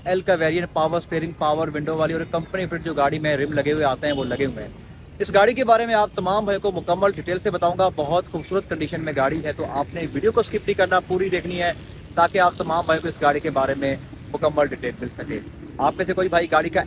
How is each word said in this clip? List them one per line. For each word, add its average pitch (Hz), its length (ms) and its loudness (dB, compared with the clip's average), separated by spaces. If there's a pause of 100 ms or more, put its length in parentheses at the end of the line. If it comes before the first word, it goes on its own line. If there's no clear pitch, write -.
एल 185 140 2
का 185 120 2
variant, 165 360 2
power 160 300 2
steering, 165 340 -4
power 156 360 0
window 151 260 -4
वाली 156 180 2
और 165 100 -2
कंपनी 170 420 -4
fit 165 160 -6
जो 165 120 -4
गाड़ी 143 260 2
में 151 180 0
रिम 143 160 -2
लगे 143 180 2
हुए 151 120 2
आते 135 240 0
हैं, 147 60 0
वो 139 100 -2
लगे 139 220 -2
हुए 117 180 -6
हैं। - 120 -14 (460)
इस 202 100 0
गाड़ी 202 220 6
के 254 100 -2
बारे 233 220 6
में 233 80 0
आप 208 240 4
तमाम 196 280 0
भाइयों 196 160 0
को 202 100 0
मुकम्मल 180 400 2
detail 180 280 -4
से 208 120 -2
बताऊंगा। 175 380 2
बहुत 160 380 0
खूबसूरत 185 420 -4
condition 160 320 -4
में 156 140 -6
गाड़ी 160 260 2
है, 147 120 -4
तो 156 100 -8
आपने 147 380 -4
video 202 300 0
को 220 120 2
skip 208 180 -4
नहीं 202 140 -2
करना, 185 240 4
पूरी 185 300 0
देखनी 175 260 -2
है, 175 180 0 (440)
ताकि 170 220 4
आप 175 200 4
तमाम 165 280 0
भाइयों 160 160 2
को 170 60 -4
इस 156 120 -6
गाड़ी 147 180 4
के 156 100 -2
बारे 135 260 2
में 139 240 -2 (320)
मुकम्मल 151 360 2
detail 123 340 -6
मिल 120 80 -6
सके। - 560 -10 (160)
आप 156 180 2
में 185 60 -2
से 180 80 0
कोई 185 160 0
भाई 170 180 2
गाड़ी 160 220 4
का 175 180 2